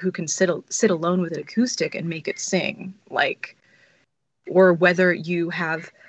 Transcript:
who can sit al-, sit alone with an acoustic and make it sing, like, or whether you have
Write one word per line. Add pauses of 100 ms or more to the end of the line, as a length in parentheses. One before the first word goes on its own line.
who
can
sit
al-,
sit
alone
with
an
acoustic
and
make
it
sing, (160)
like, (920)
or
whether
you
have (180)